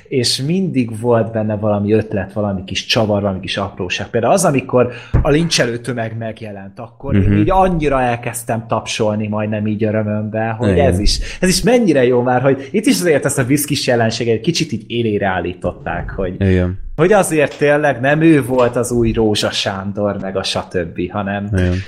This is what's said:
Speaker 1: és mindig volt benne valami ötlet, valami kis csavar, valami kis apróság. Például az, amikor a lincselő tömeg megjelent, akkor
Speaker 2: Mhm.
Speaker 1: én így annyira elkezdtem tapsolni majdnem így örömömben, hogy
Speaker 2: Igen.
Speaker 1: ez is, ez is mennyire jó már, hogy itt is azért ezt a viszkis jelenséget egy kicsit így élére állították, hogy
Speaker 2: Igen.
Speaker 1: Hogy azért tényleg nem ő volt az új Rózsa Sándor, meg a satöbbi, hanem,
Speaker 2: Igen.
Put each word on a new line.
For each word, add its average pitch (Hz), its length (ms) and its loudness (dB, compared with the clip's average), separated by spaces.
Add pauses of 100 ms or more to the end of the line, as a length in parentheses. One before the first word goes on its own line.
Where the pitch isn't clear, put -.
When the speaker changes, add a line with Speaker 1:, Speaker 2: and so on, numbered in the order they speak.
Speaker 1:
és 131 340 -2
mindig 131 580 -2
volt 113 320 2
benne 107 240 -2
valami 101 360 0
ötlet, 104 400 0
valami 101 320 -4
kis - 220 -8
csavar, 107 360 0
valami 95 180 -2
kis - 160 -6
apróság. 95 540 -6
Például 117 220 2
az, 185 120 2
amikor 127 480 2 (300)
a 160 80 2
lincselő 143 480 0
tömeg 117 400 -6
megjelent, 104 600 -12
akkor - 380 -6
Speaker 2:
Mhm. 98 160 4
Speaker 1:
én 101 60 4
így 151 120 4
annyira 170 500 2
elkezdtem 120 680 -2
tapsolni 107 600 -2
majdnem 107 380 -2
így 107 180 0
örömömben, 107 680 -2
hogy 110 180 0
Speaker 2:
Igen. 135 160 4
Speaker 1:
ez 101 120 2
is, 101 200 2 (220)
ez 185 80 2
is 175 140 0
mennyire 190 420 4
jó 123 180 4
már, 127 200 2
hogy 139 280 2
itt 214 160 0
is 208 140 4
azért 160 240 2
ezt 139 140 -2
a 131 60 0
viszkis 143 420 0
jelenséget 117 480 0
egy 110 60 -2
kicsit - 320 -2
így 110 180 -6
élére 107 360 0
állították, 87 840 -4
hogy 95 300 -4
Speaker 2:
Igen. 92 400 2 (160)
Speaker 1:
Hogy 180 160 4
azért 165 460 2
tényleg 147 420 2
nem 143 200 2
ő 160 240 6
volt 123 320 2
az 117 160 0
új 117 200 2
Rózsa 107 380 2
Sándor, 101 680 -2
meg 95 160 -6
a 95 60 -2
satöbbi, 90 680 -4
hanem, 101 440 -4
Speaker 2:
Igen. 90 220 2 (140)